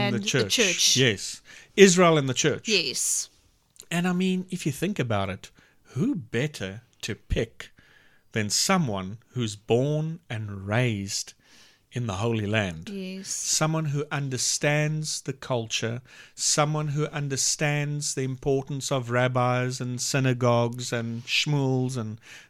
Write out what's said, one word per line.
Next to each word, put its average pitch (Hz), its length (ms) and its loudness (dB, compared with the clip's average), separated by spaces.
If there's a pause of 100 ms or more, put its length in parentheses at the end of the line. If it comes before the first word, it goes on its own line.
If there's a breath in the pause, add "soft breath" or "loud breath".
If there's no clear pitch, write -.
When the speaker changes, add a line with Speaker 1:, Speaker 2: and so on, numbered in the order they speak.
Speaker 1:
And 202 100 0
the 120 40 -2
Speaker 2:
the 202 60 -6
Speaker 1:
church. 120 300 2
Speaker 2:
church. 175 420 4
Speaker 1:
Yes. 117 440 0 (340 loud breath)
Israel 175 420 8
and 139 120 2
the 123 40 -2
church. - 340 0
Speaker 2:
Yes. - 600 -2 (600)
Speaker 1:
And 175 180 0
I 180 60 2
mean, 185 360 0
if - 160 -8
you 151 60 2
think 185 280 -4
about 104 300 0
it, - 220 -12 (420 soft breath)
who 226 220 0
better 113 680 -6 (200)
to 107 140 -6
pick - 560 -4 (600 soft breath)
than 107 160 0
someone 107 680 0 (160)
who's 110 240 -4
born 151 600 0 (100)
and 101 380 -8
raised 104 640 0 (580 soft breath)
in 123 160 -4
the 98 60 -2
Holy 110 320 0
Land? 98 440 -2
Speaker 2:
Yes. 190 380 -10
Speaker 1:
Someone 156 580 -2
who 147 260 -2
understands 151 1120 -2
the 139 120 -6
culture, 117 680 -4 (340 loud breath)
someone 151 540 0
who 147 180 -2
understands 147 1080 -2
the 135 60 -2
importance 135 720 -2
of 123 180 -2
rabbis 127 720 2
and 123 180 -4
synagogues 123 920 2
and 117 320 -4
shmuels 131 720 0
and 110 240 -6 (280 loud breath)